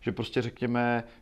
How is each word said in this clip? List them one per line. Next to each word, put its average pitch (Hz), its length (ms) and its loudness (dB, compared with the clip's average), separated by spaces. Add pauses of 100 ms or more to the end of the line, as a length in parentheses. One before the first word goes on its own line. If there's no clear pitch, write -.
že 117 100 0
prostě 120 300 0
řekněme, 120 640 0 (180)